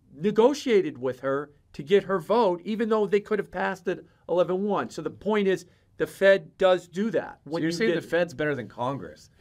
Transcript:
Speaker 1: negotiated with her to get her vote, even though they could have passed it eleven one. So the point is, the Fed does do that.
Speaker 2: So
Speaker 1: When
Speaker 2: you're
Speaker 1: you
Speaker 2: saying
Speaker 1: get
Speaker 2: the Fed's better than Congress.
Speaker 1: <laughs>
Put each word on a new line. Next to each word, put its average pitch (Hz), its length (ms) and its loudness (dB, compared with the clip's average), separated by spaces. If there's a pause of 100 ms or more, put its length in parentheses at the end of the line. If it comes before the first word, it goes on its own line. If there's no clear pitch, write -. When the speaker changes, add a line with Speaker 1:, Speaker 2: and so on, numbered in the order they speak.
(140)
Speaker 1:
negotiated 208 840 2
with 127 220 -6
her 139 300 -4 (220)
to - 100 -14
get 190 220 2
her 190 140 -2
vote, 185 460 0
even 214 240 -4
though 214 180 2
they 202 140 2
could 208 180 -4
have 175 120 -10
passed 190 380 -6
it 180 160 -6 (240)
eleven 180 360 0
one. 170 260 -2
So 175 120 -12
the 147 80 -8
point 208 380 -2
is, 180 180 -2 (320)
the 160 80 -2
Fed 190 500 4
does 185 320 2
do 202 220 -4
that. - 340 -4
Speaker 2:
So 139 60 -18
Speaker 1:
When 156 120 -4
Speaker 2:
you're 160 80 0
Speaker 1:
you 170 60 -4
Speaker 2:
saying - 160 0
Speaker 1:
get 160 100 -2
Speaker 2:
the - 60 -18
Fed's 165 260 0
better 147 200 -4
than 117 140 -8
Congress. 117 680 -8
Speaker 1:
<laughs> - 40 -20